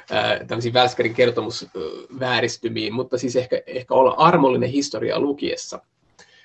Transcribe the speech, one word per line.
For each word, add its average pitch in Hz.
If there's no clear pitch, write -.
äh, 110
tämmöisiin 117
Välskärin 123
kertomusvääristymiin, 113
mutta 127
siis 127
ehkä, -
ehkä 127
olla 127
armollinen 135
historiaa 113
lukiessa. -